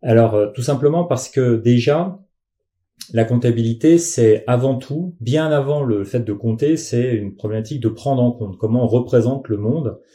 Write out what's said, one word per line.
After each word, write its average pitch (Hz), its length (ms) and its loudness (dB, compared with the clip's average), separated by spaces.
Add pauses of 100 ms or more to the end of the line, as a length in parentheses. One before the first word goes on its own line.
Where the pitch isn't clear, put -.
Alors, 113 320 4
euh, 104 140 2
tout 123 140 -8
simplement 143 420 0
parce 143 240 -4
que 123 260 2
déjà, 123 640 2 (920)
la 117 120 2
comptabilité, 120 720 2
c'est 117 500 2
avant 123 260 2
tout, 165 460 -8
bien 139 260 0
avant 147 380 0
le 107 180 0
fait 117 220 -4
de 104 80 -4
compter, 113 440 0
c'est 123 380 -2
une 101 220 -6
problématique 110 420 -6
de 113 100 -2
prendre 127 320 -2
en 120 120 2
compte 98 260 -10
comment 113 240 0
on 113 60 0
représente 123 580 0
le 104 120 -4
monde 120 420 -4 (140)